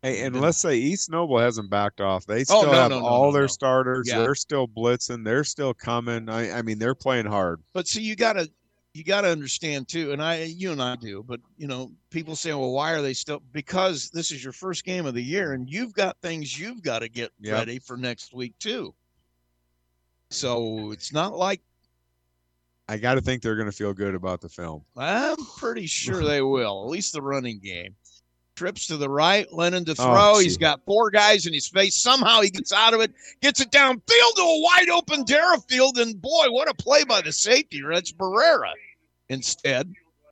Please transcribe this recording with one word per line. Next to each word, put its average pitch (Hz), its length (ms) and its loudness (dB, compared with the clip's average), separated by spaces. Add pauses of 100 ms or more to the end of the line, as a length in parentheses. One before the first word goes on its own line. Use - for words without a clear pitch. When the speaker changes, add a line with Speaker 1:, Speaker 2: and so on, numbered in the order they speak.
Speaker 1:
Hey, 131 180 -4
and 127 140 -4
Speaker 2:
Yeah. 131 60 0
Speaker 1:
let's 165 180 2
say 160 180 0
East 151 320 -2
Noble 156 300 0
hasn't 113 320 0
backed 101 280 -2
off. 95 280 -2
They 110 140 -2
Speaker 2:
Oh, - 20 -2
Speaker 1:
still 196 240 6
Speaker 2:
no, 143 60 4
Speaker 1:
have 127 180 6
Speaker 2:
no, 127 80 -2
no, 117 80 -4
Speaker 1:
all 123 240 4
Speaker 2:
no, - 0 -
Speaker 1:
their 143 100 2
Speaker 2:
no. 139 60 2
Speaker 1:
starters. 131 600 0
Speaker 2:
Yeah. 120 120 0
Speaker 1:
They're 127 160 2
still 135 320 -4
blitzing. 117 580 -2
They're 127 180 0
still 139 300 -4
coming. 117 560 -4
I, 113 300 -4
I - 20 -4
mean, 110 160 -4
they're 117 160 0
playing 123 320 -2
hard. 92 380 -2 (100)
Speaker 2:
But 180 140 -6
see, 214 160 -4
you 214 120 -4
gotta, 196 320 0 (460)
you 156 100 -16
gotta 196 260 0
understand 147 580 -4
too, 160 240 -6
and 143 120 -6
I, 160 200 -4
you 175 280 -8
and 143 100 -4
I 123 140 -4
do, 110 320 -14
but, 123 120 -12 (180)
you 151 100 -12
know, 127 240 -10 (180)
people 160 260 -10
say, 160 180 -6
"Well, 131 180 -2
why 147 220 -2
are 156 100 -2
they 135 100 -2
still?" - 280 -8 (100)
Because 165 580 -2
this 165 220 -6
is 131 120 -14
your 127 100 -12
first 185 320 -10
game 185 200 -6
of 131 80 -6
the 120 80 -4
year, 151 320 -4
and 127 160 -8
you've 214 240 -8
got 190 280 -2
things 156 360 -8
you've 214 240 -12
gotta 117 260 -4
get 117 240 -10 (100)
Speaker 1:
Yep. 107 120 -6
Speaker 2:
ready 113 260 -4
for 127 180 -16
next 123 360 -10
week 123 240 -10
too. 214 380 -8 (1300)
So 113 640 -6
it's - 220 -12
not 175 220 -2
like 185 260 -2 (1300)
Speaker 1:
I 107 80 -6
gotta 123 240 2
think 127 200 -4
they're 110 160 -2
gonna 107 140 -4
feel 101 220 -6
good 98 220 -4
about 92 260 -6
the 82 80 -18
film. 80 340 -12 (120)
Speaker 2:
I'm 226 420 -2 (200)
pretty 233 300 -6
sure - 360 -4
Speaker 1:
<laughs> - 20 0
Speaker 2:
they 147 160 2
will, 117 420 0
at 117 60 -8
least - 240 -6
the 151 80 -8
running 131 380 -6
game. 92 360 -14 (600)
Trips 190 320 -8
to 160 100 -6
the 143 120 -2
right, 170 440 2
Lennon 175 320 -2
to 160 60 -4
Speaker 1:
Oh, - 40 -2
Speaker 2:
throw. 202 440 8
He's 185 180 4
Speaker 1:
gee. - 40 -4
Speaker 2:
got 147 240 2
four 214 260 4
guys 208 340 6
in 165 80 -6
his 143 140 -6
face. 196 340 2
Somehow 233 400 6
he 202 80 4
gets 190 240 -6
out 226 220 6
of 220 60 2
it, 220 120 0 (260)
gets 277 220 2
it 247 100 -2
downfield 269 300 4 (340)
to 392 60 2
a 330 220 4
wide 349 260 6
open 320 360 0
Derifield, 269 760 4
and 226 200 -2
boy, 294 300 2
what 269 200 0
a 262 40 -4
play 294 300 4
by 233 180 2
the 156 100 -6
safety. 214 560 0
That's 170 240 -4
Barrera 190 600 2 (580)
instead. 135 640 -2 (380)